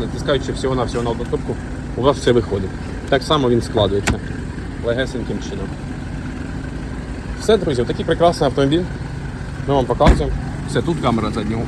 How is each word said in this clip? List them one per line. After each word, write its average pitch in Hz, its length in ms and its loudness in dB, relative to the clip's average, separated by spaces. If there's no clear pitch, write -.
натискаючи 123 520 -2
всього-навсього 127 520 0
на 117 60 0
одну 117 140 -2
кнопку, 131 300 -2
у 117 60 0
вас 135 140 6
все 131 160 4
виходить. 98 380 2
Так 135 140 4
само 143 280 2
він 120 120 4
складується 101 520 2
легесеньким 117 520 -2
чином. 110 160 -6
Все, 214 160 6
друзі, 156 260 0
отакий 117 220 -2
прекрасний 165 440 4
автомобіль. 139 340 4
Ми 139 60 4
вам 131 100 4
показуємо. 139 480 4
Все, 165 140 2
тут 156 180 0
камера 113 300 2
заднього 113 380 -2